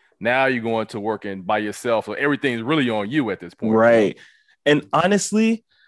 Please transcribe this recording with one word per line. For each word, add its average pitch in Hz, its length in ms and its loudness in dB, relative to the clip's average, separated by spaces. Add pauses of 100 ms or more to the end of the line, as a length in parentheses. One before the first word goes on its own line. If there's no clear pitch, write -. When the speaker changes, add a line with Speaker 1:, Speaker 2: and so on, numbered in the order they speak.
(200)
Speaker 1:
now 127 280 0
you're 123 160 -2
going 113 240 -2
to 110 120 -10
working 101 440 -6
by 107 160 -2
yourself, 107 460 -2
so - 80 -10
everything's 135 500 -2
really 139 260 0
on 107 220 -2
you 135 180 -2
at 92 100 -6
this 87 140 -16
point? 110 200 -4
Speaker 2:
Right. 113 440 4 (480)
And 143 280 2
honestly, 208 720 2 (240)